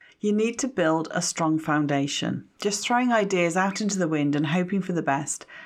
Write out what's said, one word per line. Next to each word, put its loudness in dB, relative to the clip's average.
you 0
need 0
to -2
build 2
a -2
strong 0
foundation. -2
Just -2
throwing 2
ideas 2
out 0
into -2
the 0
wind 2
and 0
hoping 0
for -6
the 0
best -4